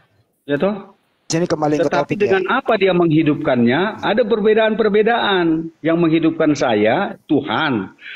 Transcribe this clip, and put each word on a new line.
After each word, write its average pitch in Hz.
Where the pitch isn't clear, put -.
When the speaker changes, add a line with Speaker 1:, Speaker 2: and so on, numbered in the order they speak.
Speaker 1:
Ya 143
toh? 196
Speaker 2:
Sini 165
kembali 151
ke 135
Speaker 1:
Tetapi 175
Speaker 2:
topik -
ya. 202
Speaker 1:
dengan 190
apa 247
dia 190
menghidupkannya, 151
ada 208
perbedaan-perbedaan. 214
Yang 165
menghidupkan 160
saya, 135
Tuhan. 117